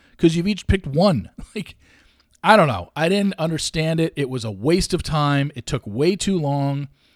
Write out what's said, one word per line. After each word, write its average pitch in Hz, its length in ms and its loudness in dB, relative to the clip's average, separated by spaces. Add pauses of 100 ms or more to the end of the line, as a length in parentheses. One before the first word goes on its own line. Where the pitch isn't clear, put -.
(180)
'cause 165 180 4
you've 170 120 0
each 208 200 -4
picked 190 200 0
one. 147 480 2
<laughs> - 200 -16
Like, - 200 -10 (640)
I 202 140 6
don't 180 120 6
know. 95 280 -4
I 160 140 0
didn't 202 280 0
understand 160 600 -2
it. 160 160 0
It 139 140 -2
was 127 160 -6
a 113 60 -6
waste 147 420 0
of 165 100 -2
time. 143 520 0
It 123 100 -12
took - 200 -6
way 143 300 0
too 196 240 0
long. 139 480 -2 (280)